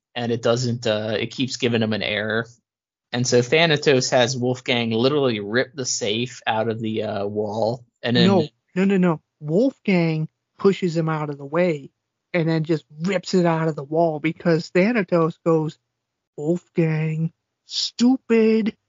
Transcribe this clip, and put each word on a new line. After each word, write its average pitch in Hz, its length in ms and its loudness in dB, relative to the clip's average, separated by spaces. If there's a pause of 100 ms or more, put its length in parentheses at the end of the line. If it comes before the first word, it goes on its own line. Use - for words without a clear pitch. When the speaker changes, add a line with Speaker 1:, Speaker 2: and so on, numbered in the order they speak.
(140)
Speaker 1:
and 120 160 -4
it 117 120 -4
doesn't, 120 440 0
uh, 107 320 -2
it 113 100 -4
keeps - 280 -6
giving 117 260 0
him 110 120 -2
an 101 80 -4
error. 107 440 -4 (680)
And 123 140 -2
so 120 160 4
Thanatos 147 680 2
has 127 260 2
Wolfgang 120 540 -2
literally 123 500 0
rip 117 340 -2
the 131 120 -8
safe 117 600 -4
out 113 220 0
of 113 120 -4
the, 110 240 -4
uh, 104 220 -4
wall, 107 600 -4 (160)
and 120 140 0
then - 100 6
Speaker 2:
No, 180 220 2 (260)
no, 185 100 0
no, 196 140 2
no. 175 240 0 (180)
Wolfgang 165 880 0 (300)
pushes 185 380 0
him 165 120 0
out 151 220 -2
of 139 80 -10
the 143 80 -14
way, 156 440 -2 (440)
and 165 140 0
then 160 160 0
just 156 200 -2 (180)
rips 180 320 -2
it 180 120 4
out 160 220 2
of 156 80 -2
the 143 80 -8
wall 156 360 0
because 165 500 0
Thanatos 180 760 0
goes, 160 320 0 (580)
"Wolfgang, 160 960 -2 (340)
stupid, 226 1120 2 (120)